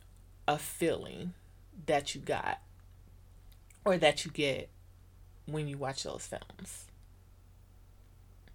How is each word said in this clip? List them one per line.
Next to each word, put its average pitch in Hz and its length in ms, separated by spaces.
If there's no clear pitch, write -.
a 147 100
feeling - 760
that 143 280
you 139 60
got - 400
or 185 140
that 147 260
you 160 60
get 143 400
when 151 220
you 139 80
watch 135 260
those - 240
films. - 600